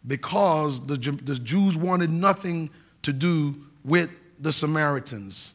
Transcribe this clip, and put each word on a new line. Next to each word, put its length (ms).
because 800
the 100
Ju-, 140
the 260
Jews 400
wanted 320
nothing 640
to 100
do 500
with 240
the 120
Samaritans 1040